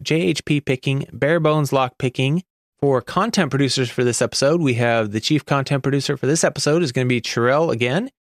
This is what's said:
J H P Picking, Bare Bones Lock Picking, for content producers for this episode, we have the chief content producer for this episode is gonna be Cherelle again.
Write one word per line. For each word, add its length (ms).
J 200
H 240
P 140
Picking, 540
Bare 260
Bones 320
Lock 280
Picking, 420
for 220
content 480
producers 400
for 140
this 180
episode, 400
we 140
have 360
the 80
chief 240
content 380
producer 340
for 120
this 160
episode 400
is 80
gonna 160
be 140
Cherelle 520
again. 380